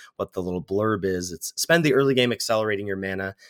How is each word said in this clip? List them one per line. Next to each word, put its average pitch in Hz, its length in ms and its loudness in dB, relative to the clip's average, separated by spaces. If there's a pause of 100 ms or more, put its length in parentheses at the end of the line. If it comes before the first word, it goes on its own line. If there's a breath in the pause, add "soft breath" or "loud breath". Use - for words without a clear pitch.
(180 loud breath)
what - 160 -6
the 95 100 -4
little 90 180 -2
blurb 104 440 0
is. 90 260 -2
It's - 240 -10
spend 165 300 2
the 139 80 4
early 135 200 4
game 123 200 4
accelerating 107 540 0
your 98 100 -4
mana, 95 380 -6 (140)